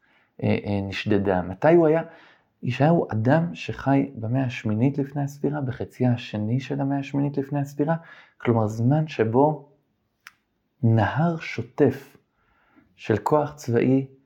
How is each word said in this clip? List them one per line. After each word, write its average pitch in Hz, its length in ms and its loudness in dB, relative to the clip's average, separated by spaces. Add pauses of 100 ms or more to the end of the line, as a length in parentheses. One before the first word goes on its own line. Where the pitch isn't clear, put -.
(420)
אה, 107 220 2
אה, 101 180 -2
נשדדה? 98 600 0
מתי 92 320 2
הוא 170 120 6
היה? 160 160 4 (600)
ישעיהו 143 340 2
הוא - 160 0
אדם 147 420 0
שחי 139 600 -2
במאה 120 300 -2
השמינית 113 540 -2
לפני 143 240 -4
הספירה, 143 380 -4
בחציה 123 520 -2
השני 113 480 -4
של 139 200 -6
המאה 139 180 -2
השמינית 143 400 -4
לפני 139 220 -4
הספירה, 147 360 -2 (420)
כלומר 113 280 2
זמן 123 420 2
שבו 131 600 0 (1120)
נהר 113 540 2
שוטף - 800 -2 (800)
של - 200 -2
כוח 147 380 0
צבאי, 127 520 0 (200)